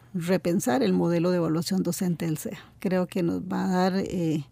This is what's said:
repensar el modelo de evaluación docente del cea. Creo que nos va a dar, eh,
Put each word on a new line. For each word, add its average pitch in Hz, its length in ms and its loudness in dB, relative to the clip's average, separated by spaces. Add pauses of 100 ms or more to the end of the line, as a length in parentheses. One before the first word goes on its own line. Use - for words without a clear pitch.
(140)
repensar 185 720 0
el 185 100 4
modelo 170 380 2
de 180 60 2
evaluación 165 440 0
docente 170 460 -2
del 156 100 -2
cea. - 220 -10 (200)
Creo 185 280 0
que 185 160 -2
nos 170 180 0
va 185 240 -4
a - 20 -2
dar, 185 300 2
eh, 160 540 -2